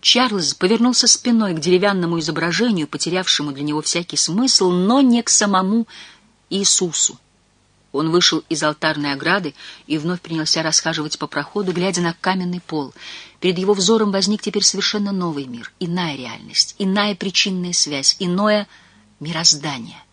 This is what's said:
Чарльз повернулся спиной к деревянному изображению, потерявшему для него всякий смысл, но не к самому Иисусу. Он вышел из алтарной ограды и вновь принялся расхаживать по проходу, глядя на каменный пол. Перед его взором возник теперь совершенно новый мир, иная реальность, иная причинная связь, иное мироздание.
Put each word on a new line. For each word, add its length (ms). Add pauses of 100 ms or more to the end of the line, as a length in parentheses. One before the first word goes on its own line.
Чарльз 540
повернулся 540
спиной 440
к 60
деревянному 600
изображению, 680
потерявшему 640
для 140
него 180
всякий 340
смысл, 540
но 300
не 200
к 80
самому 600 (600)
Иисусу. 720 (720)
Он 200
вышел 380
из 140
алтарной 520
ограды 400 (340)
и 100
вновь 220
принялся 420
расхаживать 560
по 80
проходу, 460
глядя 300
на 100
каменный 480
пол. 340 (460)
Перед 180
его 160
взором 380
возник 300
теперь 200
совершенно 480
новый 360
мир, 340
иная 340
реальность, 640
иная 380
причинная 560
связь, 480
иное 480 (500)
мироздание. 840 (120)